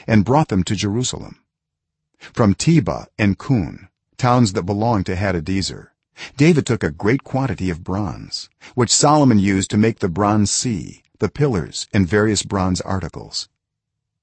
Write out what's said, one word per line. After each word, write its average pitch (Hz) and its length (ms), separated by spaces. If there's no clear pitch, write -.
and 110 200
brought 143 240
them 92 160
to 107 100
Jerusalem. 104 680
From 104 360
Tebah 98 520
and 101 220
Kun, 87 500
towns 123 380
that 95 100
belonged 104 420
to 92 80
Hadadezer, 90 760
David 147 300
took 113 160
a 85 80
great 101 320
quantity 107 480
of 85 140
bronze, 78 680
which 120 160
Solomon 143 480
used 95 320
to 104 80
make 107 220
the 101 80
bronze 101 420
sea, 85 520
the 107 80
pillars, 107 640
and 95 160
various 104 340
bronze 92 380
articles. - 680